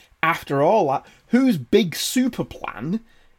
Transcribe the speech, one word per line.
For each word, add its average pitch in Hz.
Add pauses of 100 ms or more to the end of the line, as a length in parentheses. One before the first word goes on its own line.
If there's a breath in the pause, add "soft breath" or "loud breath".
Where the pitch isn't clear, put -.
(220 soft breath)
after 156
all 180
that, 139 (220 soft breath)
whose 247
big 170
super -
plan 165 (380)